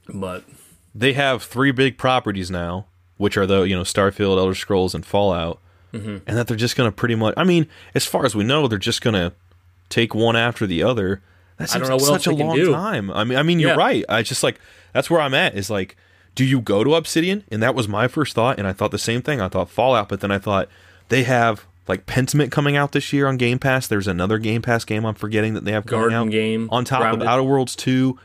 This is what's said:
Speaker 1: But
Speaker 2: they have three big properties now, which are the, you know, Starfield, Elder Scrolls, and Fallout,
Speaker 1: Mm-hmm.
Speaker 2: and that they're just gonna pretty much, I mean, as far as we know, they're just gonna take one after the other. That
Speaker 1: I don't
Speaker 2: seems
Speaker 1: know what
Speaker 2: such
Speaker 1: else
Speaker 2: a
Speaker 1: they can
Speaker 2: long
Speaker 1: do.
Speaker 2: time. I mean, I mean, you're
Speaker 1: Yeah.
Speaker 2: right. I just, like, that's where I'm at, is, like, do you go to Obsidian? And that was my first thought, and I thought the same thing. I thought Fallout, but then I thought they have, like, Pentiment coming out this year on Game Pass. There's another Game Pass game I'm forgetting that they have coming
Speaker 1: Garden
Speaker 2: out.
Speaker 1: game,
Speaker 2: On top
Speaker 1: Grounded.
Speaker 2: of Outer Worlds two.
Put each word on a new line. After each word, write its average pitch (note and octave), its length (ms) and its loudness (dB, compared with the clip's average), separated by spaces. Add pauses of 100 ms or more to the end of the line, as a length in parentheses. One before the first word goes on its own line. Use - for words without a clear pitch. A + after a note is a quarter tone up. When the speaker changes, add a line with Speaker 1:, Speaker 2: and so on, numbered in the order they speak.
Speaker 1:
But F#2 360 -10 (500)
Speaker 2:
they B2 200 2
have C3+ 280 0
three C3+ 300 0
big B2+ 260 0
properties G#2 540 0
now, F2 340 -6 (300)
which G2+ 200 0
are G2 100 4
the, G2 160 4
you F#2+ 120 2
know, F2+ 80 -2
Starfield, G2 560 2
Elder F#2+ 160 2
Scrolls, F#2 400 0
and E2 100 -8
Fallout, E2+ 540 0 (340)
Speaker 1:
Mm-hmm. G#2+ 340 -10
Speaker 2:
and G#2 120 -2
that A#2 80 -2
they're A#2 100 -4
just A#2 200 -2
gonna A#2 160 2
pretty A#2 240 -2
much, A2 200 0
I D#3 80 0
mean, F3 220 4 (280)
as - 120 0
far D#3+ 180 0
as A#2+ 120 0
we G2+ 80 2
know, C#3 240 2
they're G#2+ 100 -2
just A2+ 240 -4
gonna F#2 300 0 (560)
take A#2 260 0
one A2+ 220 2
after A#2 300 0
the E2+ 180 0
other. G2+ 360 0 (380)
That - 160 -6
Speaker 1:
I - 40 -2
don't C3 80 -2
Speaker 2:
seems - 20 -2
Speaker 1:
know C3 80 2
what C3 80 0
Speaker 2:
such D3 80 4
Speaker 1:
else F#3 160 0
Speaker 2:
a - 20 2
Speaker 1:
they D#3+ 60 0
can D3 100 0
Speaker 2:
long D#3+ 100 0
Speaker 1:
do. E3 160 4
Speaker 2:
time. D#3+ 380 -4
I G#2+ 140 -2
mean, B2 140 -2
I C#3+ 40 2
mean, E3+ 160 2
you're D#3+ 120 4
Speaker 1:
Yeah. D3 60 2
Speaker 2:
right. F3 320 2
I A2+ 140 2
just, - 220 -4
like, B2+ 140 -2 (360)
that's - 160 0
where E3 100 4
I'm C#3 140 0
at, D#3+ 220 2
is, G2+ 120 -4
like, G2 280 -4 (380)
do C3 120 2
you C3 160 2
go G#2 200 2
to C#3+ 120 4
Obsidian? E3+ 580 0
And A2 100 -2
that B2 120 2
was A2+ 120 0
my G#2+ 220 0
first - 260 -4
thought, A#2+ 240 0
and - 80 -2
I F#2+ 60 0
thought G#2 180 -2
the G2+ 60 -2
same A#2 240 -2
thing. C#3+ 180 -2
I F#2 100 -2
thought F2+ 200 -2
Fallout, A#2 400 2
but G2 120 -6
then G2+ 100 -2
I G2 80 0
thought G2 280 0 (440)
they C3 140 2
have, A#2 420 0 (200)
like, F#2+ 200 -4
Pentiment C3 440 0
coming C#3+ 240 0
out C#3+ 180 0
this - 200 -2
year C#3 140 2
on C3+ 100 0
Game A#2+ 220 0
Pass. C3 280 0
There's G2+ 220 -2
another F#2+ 300 0
Game A2 240 -2
Pass A#2 240 -2
game A2 180 -2
I'm A2 100 -4
forgetting G#2+ 380 -2
that - 140 -6
they G#2 60 0
have G#2+ 120 -2
coming A2+ 240 0
Speaker 1:
Garden A2+ 200 0
Speaker 2:
out. - 20 -2
Speaker 1:
game, A2 420 -2
Speaker 2:
On A#2+ 140 0
top C3 140 0
Speaker 1:
Grounded. A2+ 220 0
Speaker 2:
of A2+ 60 0
Outer B2+ 140 2
Worlds C3 340 0
two. C3 480 0